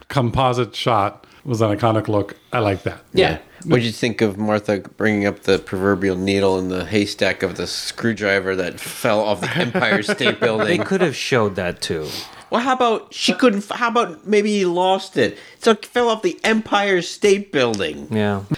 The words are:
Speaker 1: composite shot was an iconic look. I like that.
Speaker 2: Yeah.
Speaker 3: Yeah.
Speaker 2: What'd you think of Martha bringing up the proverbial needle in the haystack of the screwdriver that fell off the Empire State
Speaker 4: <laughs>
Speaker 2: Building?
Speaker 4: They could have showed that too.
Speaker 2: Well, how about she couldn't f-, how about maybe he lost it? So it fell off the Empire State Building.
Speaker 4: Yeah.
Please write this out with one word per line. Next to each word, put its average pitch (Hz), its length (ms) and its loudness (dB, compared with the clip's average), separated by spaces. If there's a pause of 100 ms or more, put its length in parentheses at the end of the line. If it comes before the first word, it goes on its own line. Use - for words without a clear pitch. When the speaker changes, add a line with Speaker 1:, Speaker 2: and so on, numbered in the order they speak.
Speaker 1:
composite 123 680 0
shot 104 500 0 (200)
was 117 160 -2
an 107 140 2
iconic 110 320 2
look. 104 280 -2 (160)
I 127 80 0
like 101 240 0
that. - 160 -6 (140)
Speaker 2:
Yeah. 180 180 4
Speaker 3:
Yeah. 78 60 -4 (280)
Speaker 2:
What'd 127 200 2
you 117 60 -2
think 113 300 -2
of 101 160 2
Martha 107 420 0 (180)
bringing 104 280 2
up 101 160 -2
the 95 180 4
proverbial 95 560 0
needle 95 440 2
in 92 100 -4
the 90 160 -4
haystack 101 560 0
of 92 160 -2
the 87 100 -6
screwdriver 98 880 -2
that 87 240 -4
fell - 420 -2
off 104 200 0
the - 160 -4
Empire 113 460 0
State 107 360 -2
Speaker 4:
<laughs> - 0 -
Speaker 2:
Building? 110 280 0
Speaker 4:
They 170 100 2
could 190 240 -2
have 156 140 0
showed 107 400 0
that 90 260 -4
too. 78 260 -4 (440)
Speaker 2:
Well, 214 100 0
how 262 120 0
about 240 400 -2
she - 200 0
couldn't 214 260 4 (100)
f-, - 80 -8
how 240 120 -2
about 214 380 -2
maybe 208 240 2
he 202 140 0
lost 185 520 0
it? 117 200 2 (220)
So - 120 4
it - 140 -2
fell 240 240 0
off 220 120 -2
the 175 220 -2
Empire 202 580 0
State 202 500 0
Building. 98 600 -2
Speaker 4:
Yeah. 104 320 0 (140)